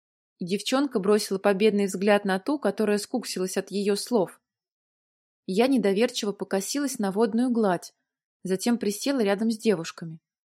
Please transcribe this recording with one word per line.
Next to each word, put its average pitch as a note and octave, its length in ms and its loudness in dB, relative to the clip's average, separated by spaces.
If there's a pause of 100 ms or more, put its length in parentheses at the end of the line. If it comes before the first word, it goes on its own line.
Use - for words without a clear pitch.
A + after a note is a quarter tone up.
(380)
И F#3 80 -8
девчонка A#3 540 0
бросила G#3 380 2
победный G3+ 480 4
взгляд G3+ 380 2
на F#3+ 140 0
ту, C#4+ 220 -2
которая G#3 380 0
скуксилась F#3+ 580 -6
от F#3+ 160 -4
ее G3+ 240 0
слов. G3+ 440 -2 (1040)
Я G3 200 2
недоверчиво A3 680 0
покосилась A3 680 -4
на G3 100 0
водную A3+ 400 0
гладь, G#3+ 440 0 (500)
затем F#3+ 340 0
присела A#3+ 420 -2
рядом G3+ 300 2
с A3 80 -4
девушками. E3 640 -2 (400)